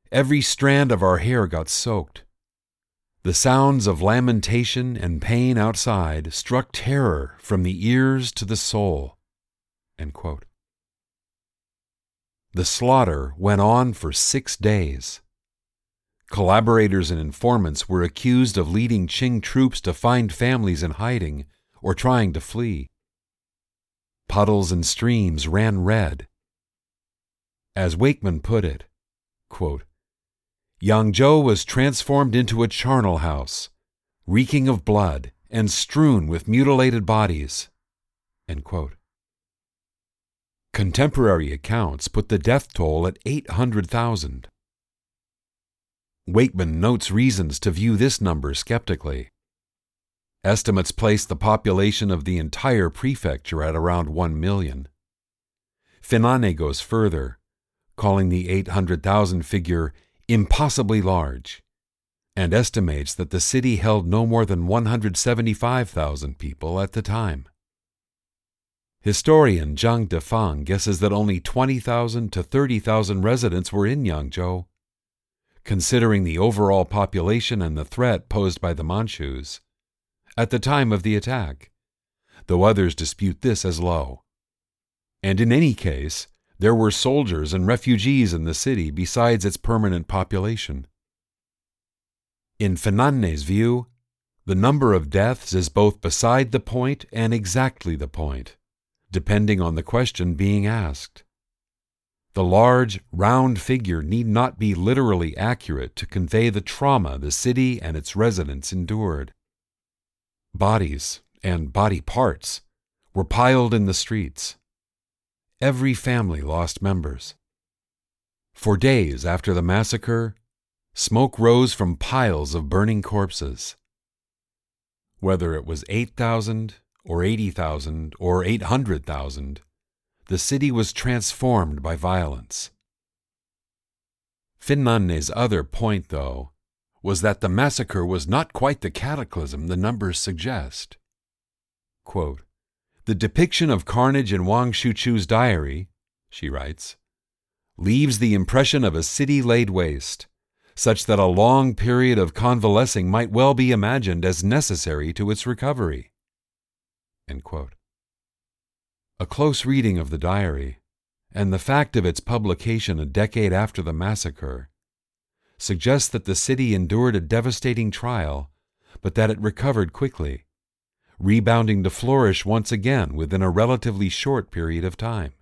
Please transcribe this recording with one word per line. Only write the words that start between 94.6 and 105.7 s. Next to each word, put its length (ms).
of 160
deaths 460
is 160
both 320
beside 500
the 80
point 520
and 200
exactly 640
the 120
point, 480
depending 500
on 140
the 80
question 520
being 320
asked. 580
The 100
large, 560
round 500
figure 420
need 260
not 300
be 160
literally 640
accurate 600